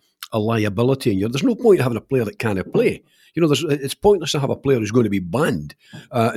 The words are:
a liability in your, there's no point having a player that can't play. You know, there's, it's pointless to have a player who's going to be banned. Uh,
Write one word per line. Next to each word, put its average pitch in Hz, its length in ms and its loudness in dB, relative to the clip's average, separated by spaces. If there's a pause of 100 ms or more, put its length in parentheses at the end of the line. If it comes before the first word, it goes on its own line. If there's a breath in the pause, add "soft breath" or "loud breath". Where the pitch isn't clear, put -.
(320)
a 113 80 -2
liability 113 720 0
in 95 80 0
your, 104 100 -2
there's 139 140 -4
no 247 120 2
point 196 260 6
having 123 160 0
a 104 40 -8
player 127 240 -2
that 101 140 -10
can't 98 340 -2
play. 226 300 0 (320 soft breath)
You 160 60 -2
know, 170 60 4
there's, 147 160 0
it's 139 320 -4
pointless 190 360 2
to 156 80 -2
have 135 120 -2
a 101 40 -4
player 135 240 0
who's 104 120 -4
going 120 140 4
to 104 40 0
be 98 100 -2
banned. 90 560 -4 (360 loud breath)
Uh, 117 260 0